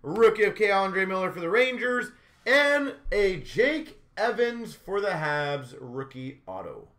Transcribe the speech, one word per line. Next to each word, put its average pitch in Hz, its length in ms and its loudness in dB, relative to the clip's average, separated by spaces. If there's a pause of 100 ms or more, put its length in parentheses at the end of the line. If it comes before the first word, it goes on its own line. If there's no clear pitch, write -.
Rookie 214 420 4
of 202 120 2
K. 214 140 2
Andre 190 360 2
Miller 185 260 -2
for 160 80 -10
the 165 100 -4
Rangers. 247 600 0 (340)
And 285 500 2 (140)
a 196 280 2
Jake 262 560 -2 (240)
Evans 233 560 -2
for 190 260 -6
the 202 120 -2
Habs, 147 680 -4
rookie 131 680 -12
auto. 92 520 -12